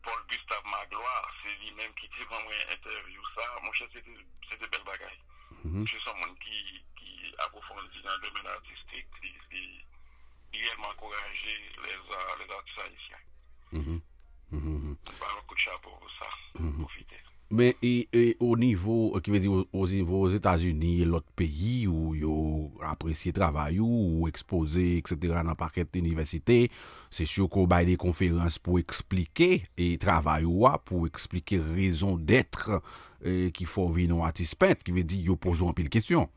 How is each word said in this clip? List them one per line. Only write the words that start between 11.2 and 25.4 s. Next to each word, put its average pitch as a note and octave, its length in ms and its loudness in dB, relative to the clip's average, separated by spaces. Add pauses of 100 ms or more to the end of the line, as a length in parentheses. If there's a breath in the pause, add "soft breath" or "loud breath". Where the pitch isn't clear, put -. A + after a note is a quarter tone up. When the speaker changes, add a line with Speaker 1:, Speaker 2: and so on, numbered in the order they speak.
Speaker 1:
les, - 80 -10
euh, F#2+ 540 -10
les F#2+ 60 -18
artistes G2 280 -14
haïtiens. - 440 -16 (480)
Speaker 2:
Mhm. D#2+ 300 -6 (500)
Mhm, D2+ 80 -6
mhm. D2 380 -6 (220)
Speaker 1:
Bah, - 80 -8 (100)
un G#2 100 -14
coup - 80 -16
de - 40 -4
chapeau F#2 320 -6
pour - 280 -18
ça. G2+ 80 -12 (280)
Speaker 2:
Mhm. D#2+ 240 -6
Speaker 1:
Profitez. - 420 -12 (320)
Speaker 2:
Mais B2 280 6
et, B2 320 2
et A#2 260 6
au A#2+ 160 4
niveau, A2+ 600 2
euh, F#2 40 2
qui F#2 100 -4
veut G#2 100 4
dire G2+ 120 2
au, F#2 220 2
au F#2+ 120 2
niveau F#2 360 2
aux F#2 80 4
États-Unis F2 720 2
et E2+ 40 6
l'autre E2+ 300 0
pays F#2 500 0
où D#2+ 300 0
yo D2+ 560 0 (100)
apprécié D#2 520 -4
travail D#2+ 460 2
ou, G#2+ 420 4
ou E2 80 2
exposé, F2 680 2
et D#2+ 60 -4
cetera, E2 380 0